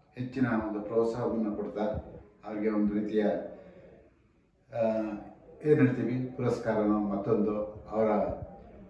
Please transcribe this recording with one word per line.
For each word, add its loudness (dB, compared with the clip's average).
ಹೆಚ್ಚಿನ -2
ಒಂದು -2
ಪ್ರೋತ್ಸಾಹವನ್ನು 0
ಕೊಡ್ತಾ, -4
ಅವ್ರಿಗೆ -2
ಒಂದು 2
ರೀತಿಯ, 0
ಆ, 2
ಏನ್ 8
ಹೇಳ್ತೀವಿ, 2
ಪುರಸ್ಕಾರನೋ 2
ಮತ್ತೊಂದು, 0
ಅವರ 0